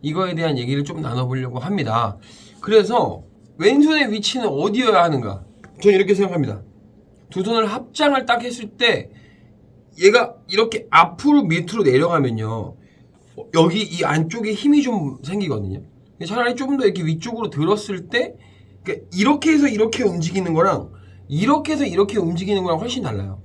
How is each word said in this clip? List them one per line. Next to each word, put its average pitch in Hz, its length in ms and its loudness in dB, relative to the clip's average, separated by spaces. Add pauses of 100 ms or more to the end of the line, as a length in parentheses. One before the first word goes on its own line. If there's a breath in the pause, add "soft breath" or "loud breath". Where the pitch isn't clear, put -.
이거에 170 340 -4
대한 160 220 -2
얘기를 131 260 -2
좀 156 180 -8
나눠보려고 127 580 -4
합니다. 117 580 -2 (440 loud breath)
그래서 196 640 2 (340)
왼손의 285 540 4
위치는 220 360 -4
어디여야 196 560 2
하는가? 120 400 -2 (380)
저는 202 140 6
이렇게 190 200 4
생각합니다. 165 480 -2 (680)
두 185 140 -6
손을 220 240 0
합장을 262 580 0
딱 240 180 0
했을 240 260 -10
때 - 400 0 (920 soft breath)
얘가 233 340 6 (140)
이렇게 220 400 -2
앞으로 254 540 4
밑으로 175 400 -2
내려가면요, 123 920 0 (800 soft breath)
여기 175 280 4
이 170 200 -6
안쪽에 165 500 -2
힘이 285 280 4
좀 175 420 -4
생기거든요. 131 600 -6 (420)
차라리 240 300 -2
조금 269 220 -2
더 254 80 0
이렇게 180 200 2
위쪽으로 196 440 -4
들었을 180 600 -2
때, - 240 -2 (500 soft breath)
그러니까 - 320 -10
이렇게 285 360 2
해서 285 160 4
이렇게 220 360 0
움직이는 170 500 -2
거랑 170 380 0 (360 soft breath)
이렇게 277 460 0
해서 277 120 -2
이렇게 196 320 0
움직이는 185 460 -2
거랑 170 160 -2
훨씬 247 240 -6
달라요. 98 420 -8